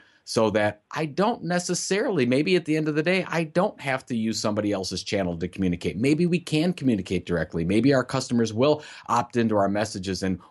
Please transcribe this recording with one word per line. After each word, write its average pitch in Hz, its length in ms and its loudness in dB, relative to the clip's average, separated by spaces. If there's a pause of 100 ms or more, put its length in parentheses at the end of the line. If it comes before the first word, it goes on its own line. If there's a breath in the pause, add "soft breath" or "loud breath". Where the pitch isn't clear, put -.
(240 loud breath)
so 110 260 2
that 104 320 0 (100)
I 156 140 -2
don't 185 360 0
necessarily, 180 840 0
maybe 147 280 2
at 175 100 2
the 151 120 0
end 156 120 0
of 156 60 -2
the 156 80 2
day, 180 260 2
I 165 160 -2
don't 175 360 -2
have 131 260 -2
to 120 100 -4
use 110 240 -2
somebody 104 300 0
else's 95 320 -4
channel 92 340 -2
to 87 120 -4
communicate. 87 480 -2
Maybe 151 300 2
we 170 120 0
can 165 340 0
communicate 98 540 -2
directly. 82 380 -2
Maybe 110 280 4
our 131 120 2
customers 117 480 0
will 143 320 2 (240 loud breath)
opt 117 280 0
into 113 200 2
our 98 120 4
messages 98 540 -4
and 92 160 -2 (120 loud breath)